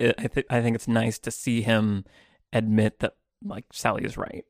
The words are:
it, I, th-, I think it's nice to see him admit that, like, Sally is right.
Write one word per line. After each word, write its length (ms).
it, 160
I, 100
th-, 220
I 120
think 140
it's 120
nice 320
to 120
see 300
him 440
admit 480
that, 160
like, 280
Sally 320
is 140
right. 320